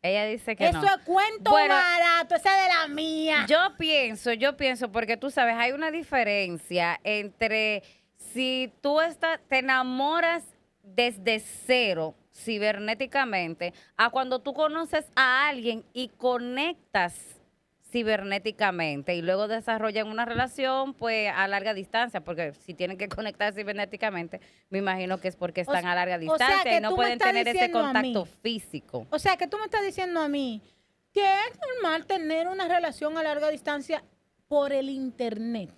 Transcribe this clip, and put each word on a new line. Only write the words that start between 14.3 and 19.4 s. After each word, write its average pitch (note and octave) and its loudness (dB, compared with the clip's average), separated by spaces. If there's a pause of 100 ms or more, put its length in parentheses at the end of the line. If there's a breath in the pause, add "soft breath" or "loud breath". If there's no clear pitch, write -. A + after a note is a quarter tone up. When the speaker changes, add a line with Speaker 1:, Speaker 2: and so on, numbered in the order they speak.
Speaker 1:
tú C#4 -6
conoces D#4 -2 (120)
a C4 4
alguien A#3 -4
y B3 -6
conectas B3 -4 (760)
cibernéticamente F#3+ -2
y E3+ -4
luego F#3+ 0